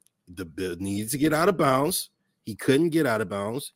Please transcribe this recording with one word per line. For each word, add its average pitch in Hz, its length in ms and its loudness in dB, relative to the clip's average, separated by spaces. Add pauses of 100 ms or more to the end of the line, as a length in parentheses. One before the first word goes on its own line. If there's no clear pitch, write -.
(260)
the 90 180 -12
Bill 87 320 -6
needs 101 360 -6
to 143 60 -4
get 151 140 2
out 160 160 4
of 190 80 2
bounds. 143 540 0 (340)
He 110 100 -10
couldn't 151 360 4
get 156 160 2
out 113 160 2
of 95 80 -4
bounds. 107 460 -6